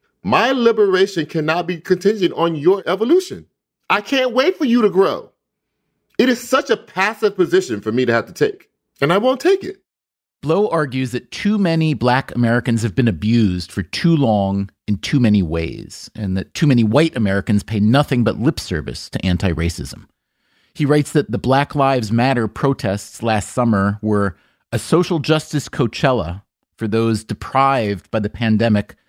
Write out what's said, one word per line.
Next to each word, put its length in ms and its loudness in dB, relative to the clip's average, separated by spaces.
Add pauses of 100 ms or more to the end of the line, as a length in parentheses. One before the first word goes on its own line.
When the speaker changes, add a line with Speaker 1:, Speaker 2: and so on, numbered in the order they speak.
(240)
Speaker 1:
My 300 2
liberation 720 2
cannot 420 -2
be 140 -6
contingent 520 0
on 220 0
your 300 2
evolution. 600 0 (440)
I 100 2
can't 320 0
wait 260 0
for 60 -2
you 180 2
to 80 4
grow. 420 0 (840)
It 120 4
is 100 0
such 300 -2
a 80 2
passive 580 -2
position 460 0
for 100 -4
me 140 0
to 80 2
have 140 0
to 40 -18
take, 380 -4 (320)
and 100 2
I 60 2
won't 240 0
take 240 0
it. 180 -14 (580)
Speaker 2:
Blow 280 0
argues 420 -2
that 180 -6
too 280 -2
many 360 2
Black 400 0
Americans 500 2
have 120 -2
been 140 2
abused 600 0
for 140 -6
too 320 0
long 540 0 (180)
in 120 -2
too 200 -2
many 240 4
ways, 720 -6
and 220 -4
that 160 -8
too 140 0
many 180 4
white 320 2
Americans 460 0
pay 180 -4
nothing 420 2
but 160 0
lip 220 -2
service 480 -8
to 160 -8
anti-racism. 800 -2 (720)
He 80 0
writes 280 2
that 180 0
the 80 -2
Black 340 0
Lives 380 0
Matter 360 2
protests 760 -4
last 260 0
summer 540 0
were 340 0 (340)
a 60 -2
social 400 0
justice 500 -2
Coachella 760 -2 (340)
for 100 -4
those 360 0
deprived 880 -2
by 80 -2
the 100 -2
pandemic 640 0 (140)